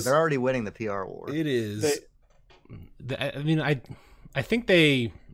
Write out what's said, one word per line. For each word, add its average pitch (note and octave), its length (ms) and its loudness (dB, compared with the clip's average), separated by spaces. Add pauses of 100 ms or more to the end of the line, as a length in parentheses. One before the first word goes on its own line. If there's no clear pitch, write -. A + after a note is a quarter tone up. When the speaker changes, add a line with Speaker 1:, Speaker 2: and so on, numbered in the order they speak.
Speaker 1:
it B2 40 0
Speaker 2:
They're C#3+ 100 4
already D#3 180 2
winning B2+ 260 0
the G2 80 -6
P A2 160 -6
R G2 200 -4
war. - 220 -12
Speaker 3:
It D#3 160 -4
is. A2 360 -2
Speaker 1:
They D3 140 2 (1040)
Speaker 3:
The, B2 240 -8 (120)
I, C3+ 40 -10
I C#3+ 40 -6
mean, D#3 180 2
I, C3+ 200 0 (540)
I C3+ 80 -2
think A#3 240 -2
they, D3 440 6 (220)